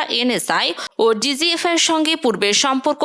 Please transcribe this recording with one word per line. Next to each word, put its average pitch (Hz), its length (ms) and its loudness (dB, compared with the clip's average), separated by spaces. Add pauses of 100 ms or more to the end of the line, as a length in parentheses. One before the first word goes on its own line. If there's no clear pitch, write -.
(120)
এনএসআই 233 560 0 (300)
ও 220 60 2 (100)
ডিজিএফ 285 520 -2
এর 339 220 2
সঙ্গে 320 280 0
পূর্বের 208 480 0
সম্পর্ক 277 400 0